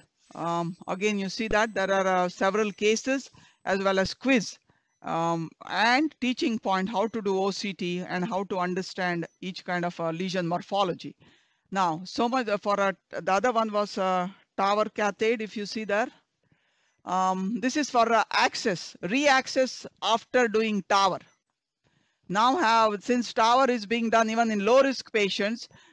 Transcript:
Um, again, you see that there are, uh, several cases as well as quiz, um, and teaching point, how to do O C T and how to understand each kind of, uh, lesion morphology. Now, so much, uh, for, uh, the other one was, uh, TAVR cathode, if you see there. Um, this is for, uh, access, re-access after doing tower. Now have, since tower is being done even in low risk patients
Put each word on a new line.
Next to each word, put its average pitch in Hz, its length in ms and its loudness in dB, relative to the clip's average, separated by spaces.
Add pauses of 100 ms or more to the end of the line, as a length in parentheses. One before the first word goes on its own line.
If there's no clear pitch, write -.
(360)
Um, 170 420 -4 (100)
again, 202 300 -2
you 190 120 -4
see 220 180 -6
that 208 260 0
there 190 180 0
are, 190 160 2
uh, 180 220 2
several 196 420 0
cases 220 580 0 (360)
as 190 140 0
well 190 180 2
as 190 160 0
quiz, 247 440 0 (440)
um, 165 480 -2 (200)
and 247 520 2
teaching 247 380 -2
point, 190 300 -2
how 226 180 0
to 220 140 -6
do 196 160 0
O 190 140 0
C 196 220 -6
T 175 260 -4
and 180 280 -4
how 202 180 -4
to 185 140 -4
understand 180 640 -4 (160)
each 185 240 -10
kind 180 200 -2
of, 175 140 -6
uh, 165 120 -2
lesion 175 360 -4
morphology. 175 680 -4 (560)
Now, 180 320 0
so - 240 -2
much, 240 200 -2
uh, 208 100 0
for, 202 220 0
uh, 196 140 2 (160)
the 170 220 -4
other 202 200 2
one 220 200 0
was, 208 260 -2
uh, 185 300 0 (300)
TAVR 208 360 0
cathode, 220 480 0
if 214 140 -10
you 208 100 -6
see 220 180 -8
there. 208 240 -2 (1000)
Um, 185 560 0
this 247 160 0
is 294 120 -2
for, 226 220 2
uh, 220 200 4
access, - 720 -2
re-access 262 840 0 (180)
after 233 440 2
doing 214 420 0
tower. 196 300 4 (1080)
Now 233 300 2
have, 220 460 2
since 247 300 0
tower 247 360 4
is 233 160 -2
being 233 240 0
done 226 200 4
even 226 220 2
in 202 140 0
low 254 160 6
risk 269 320 0
patients 208 560 -2 (220)